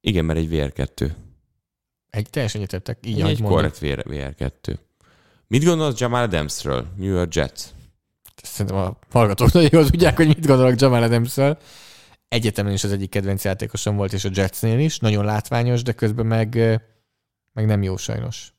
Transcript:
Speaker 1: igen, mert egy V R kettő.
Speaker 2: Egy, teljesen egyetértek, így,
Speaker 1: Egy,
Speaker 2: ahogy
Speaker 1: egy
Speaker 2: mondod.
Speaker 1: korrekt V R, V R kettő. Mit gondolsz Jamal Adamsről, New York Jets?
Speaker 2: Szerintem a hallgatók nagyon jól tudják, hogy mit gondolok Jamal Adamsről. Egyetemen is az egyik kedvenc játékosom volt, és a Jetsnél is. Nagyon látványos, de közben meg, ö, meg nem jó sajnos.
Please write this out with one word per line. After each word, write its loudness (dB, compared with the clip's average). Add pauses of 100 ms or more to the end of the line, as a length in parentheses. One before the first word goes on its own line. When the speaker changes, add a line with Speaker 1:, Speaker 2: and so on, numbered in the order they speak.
Speaker 1:
igen, 0
mert 0
egy -2
V 0
R -8
kettő. -4 (920)
Speaker 2:
Egy, -6
teljesen -6
egyetértek, -8
így, -6
Speaker 1:
Egy, -2
Speaker 2:
ahogy 0
Speaker 1:
egy -2
Speaker 2:
mondod. 2
Speaker 1:
korrekt -2
V -8 (140)
R, -10 (100)
V -8
R -12
kettő. -6 (680)
Mit 2
gondolsz 2
Jamal 0
Adamsről, -4 (100)
New -4
York -2
Jets? -4 (840)
Speaker 2:
Szerintem -6
a -4 (140)
hallgatók 4
nagyon 6
jól 6
tudják, 4
hogy 4
mit 2
gondolok 6
Jamal 4
Adamsről. 2 (720)
Egyetemen -2
is -2
az -2
egyik -4
kedvenc -4
játékosom -4
volt, -2
és -4
a -2
Jetsnél 0
is. -2
Nagyon 2
látványos, 0
de -4
közben -2
meg, 0
ö, 2 (800)
meg -2
nem 2
jó -4
sajnos. -8